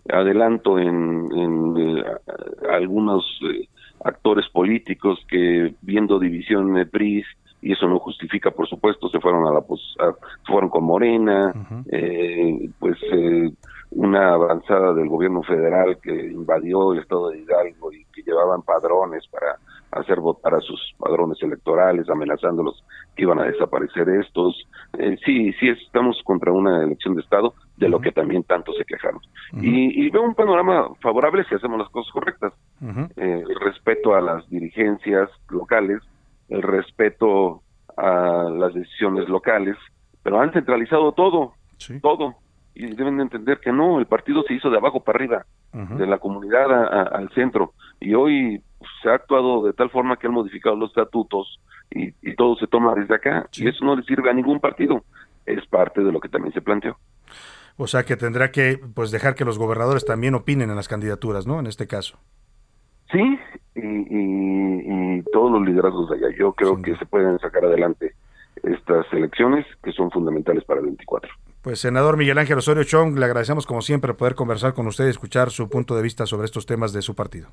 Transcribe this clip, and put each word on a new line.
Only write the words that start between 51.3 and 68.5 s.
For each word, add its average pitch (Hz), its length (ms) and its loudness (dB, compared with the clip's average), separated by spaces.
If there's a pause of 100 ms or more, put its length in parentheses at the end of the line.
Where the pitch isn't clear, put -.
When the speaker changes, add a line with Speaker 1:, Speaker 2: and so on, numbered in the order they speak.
Speaker 1:
y, - 320 -8
y - 140 -10
todo 120 180 4
se 113 140 -6
toma 117 260 4
desde 104 220 0
acá. - 340 -2
Speaker 2:
Sí. - 140 -8
Speaker 1:
Y 120 40 4
eso - 160 -6
no 139 120 2
le 123 80 -6
sirve 131 260 0
a - 20 4
ningún 131 280 0
partido. 143 420 0 (420)
Es 104 220 -6
parte 92 380 2
de 95 80 2
lo 80 80 -2
que - 80 -12
también 85 260 -6
se 92 60 -4
planteó. - 360 -4 (800)
Speaker 2:
O 135 120 -6
sea 127 160 0
que 123 120 -2
tendrá 123 360 -2
que, 135 280 2 (140)
pues, 113 160 -4
dejar 127 240 0
que 139 100 -4
los 113 140 -2
gobernadores 113 460 0
también 123 320 0
opinen 123 340 -2
en 104 60 -4
las 101 100 -8
candidaturas, 104 640 -6
¿no? 156 100 -4
En 135 80 -6
este 104 220 -10
caso. - 280 -8 (920)
Speaker 1:
Sí, 262 280 2 (360)
y, 117 60 -10
y, 95 1400 -2
y 87 40 -6 (100)
todos 117 180 4
los 104 160 4
liderazgos 90 440 2
de 73 60 -2
allá. - 220 -2
Yo 98 140 2
creo 95 220 2
Speaker 2:
Sin 95 100 -8
Speaker 1:
que 87 80 -4
Speaker 2:
duda. 82 80 -6
Speaker 1:
se - 60 -8
pueden 95 340 2
sacar 87 240 0
adelante 85 500 2 (480)